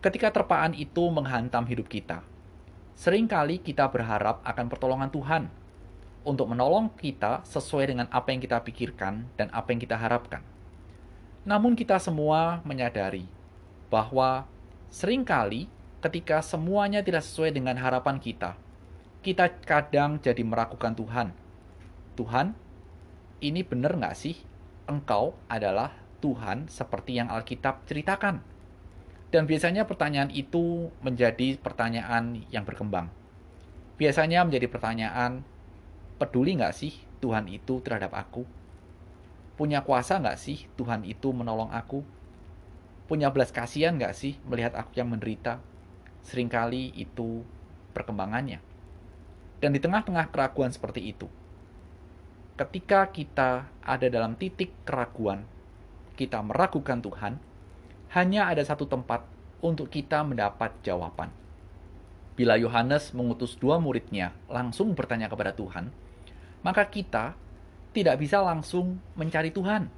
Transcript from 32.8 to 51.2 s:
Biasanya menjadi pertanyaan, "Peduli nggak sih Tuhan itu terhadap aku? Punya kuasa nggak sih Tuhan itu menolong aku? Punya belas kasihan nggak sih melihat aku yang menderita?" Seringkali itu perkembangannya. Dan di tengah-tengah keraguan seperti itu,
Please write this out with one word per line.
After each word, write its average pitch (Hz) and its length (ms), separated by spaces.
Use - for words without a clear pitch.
Biasanya 160 480
menjadi 123 240
pertanyaan, 120 720
"Peduli 143 400
nggak 104 200
sih 151 200
Tuhan 110 320
itu 127 320
terhadap 95 320
aku? 120 320
Punya 147 240
kuasa 139 400
nggak 98 160
sih - 280
Tuhan 113 240
itu 120 320
menolong 113 400
aku? 123 240
Punya 151 160
belas 135 240
kasihan 147 480
nggak 98 160
sih 139 320
melihat 117 320
aku - 160
yang 123 160
menderita?" 113 480
Seringkali 120 720
itu 113 480
perkembangannya. 107 720
Dan 147 160
di 139 80
tengah-tengah 180 480
keraguan 135 400
seperti 107 400
itu, 98 160